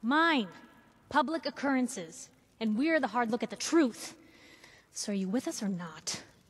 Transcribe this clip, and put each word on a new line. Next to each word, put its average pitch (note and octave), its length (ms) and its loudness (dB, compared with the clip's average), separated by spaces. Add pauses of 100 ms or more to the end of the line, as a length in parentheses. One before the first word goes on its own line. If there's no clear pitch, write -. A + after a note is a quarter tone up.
Mine. C#4+ 460 4 (600)
Public D4+ 360 0
Occurrences. B3+ 840 -2 (300)
And G#3+ 180 0
we're D#4 220 4
the B3+ 80 0
hard A3+ 240 0
look A#3 120 0
at - 60 -4
the G3+ 60 -10
truth. - 600 2 (760)
So - 180 -6
are G3+ 40 -2
you F#3+ 120 -2
with A3+ 200 -2
us D#4+ 140 -6
or G#3 80 -2
not? F3 520 -6 (280)